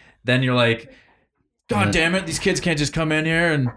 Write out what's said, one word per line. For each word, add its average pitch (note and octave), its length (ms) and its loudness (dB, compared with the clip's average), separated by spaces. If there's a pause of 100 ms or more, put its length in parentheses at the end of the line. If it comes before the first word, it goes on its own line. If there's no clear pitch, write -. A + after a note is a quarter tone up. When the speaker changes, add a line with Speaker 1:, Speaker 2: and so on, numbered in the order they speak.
(240)
Speaker 1:
then B2+ 180 2
you're B2+ 120 0
like, A#2 380 0 (800)
"God G3+ 160 2
Speaker 2:
Yeah. F#3 160 2
Speaker 1:
damn E3+ 140 0
it, F#3 100 -4
these D#3+ 120 -6
kids - 220 0
can't E3 180 -2
just D3 140 -2
come D#3+ 200 -2
in D#3 120 0
here E3 280 0
and" C3 240 0